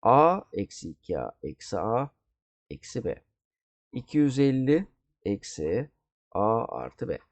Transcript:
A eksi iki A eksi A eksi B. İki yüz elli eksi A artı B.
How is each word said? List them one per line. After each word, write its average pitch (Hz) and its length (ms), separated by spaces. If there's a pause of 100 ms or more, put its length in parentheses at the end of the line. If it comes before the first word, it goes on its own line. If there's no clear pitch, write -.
A 156 380 (120)
eksi 92 360
iki 78 300
A 58 120 (120)
eksi 73 360
A 117 300 (600)
eksi - 340
B. - 200 (720)
İki 127 240
yüz 139 220
elli 139 480 (360)
eksi 101 640 (420)
A 104 340
artı - 440
B. - 100 (120)